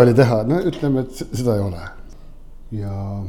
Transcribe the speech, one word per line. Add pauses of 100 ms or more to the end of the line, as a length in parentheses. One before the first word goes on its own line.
oli
teha.
No (100)
ütleme,
et
s-, (100)
seda
ei
ole. (920)
Ja, (320)